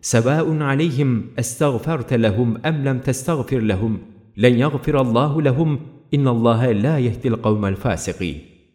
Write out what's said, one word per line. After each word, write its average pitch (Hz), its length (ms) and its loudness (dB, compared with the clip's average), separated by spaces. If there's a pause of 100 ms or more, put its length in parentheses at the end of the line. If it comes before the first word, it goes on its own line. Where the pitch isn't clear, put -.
سواء 151 560 2
عليهم 139 600 0 (140)
أستغفرت 131 760 -2
لهم 113 520 2
أم 151 180 -2
لم 135 140 0
تستغفر 135 600 -2
لهم 107 400 0 (380)
لن 120 220 4
يغفر 143 420 0
الله 131 420 2
لهم، 143 360 2 (360)
إن 139 140 2
الله 117 440 2
لا 131 260 0
يهدي 123 300 -2
القوم 107 360 0
الفاسقين. 92 720 -4 (360)